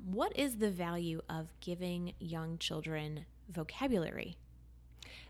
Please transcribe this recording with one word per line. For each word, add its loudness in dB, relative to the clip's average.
what 2
is 4
the 6
value 0
of -2
giving -2
young -2
children -2
vocabulary? 2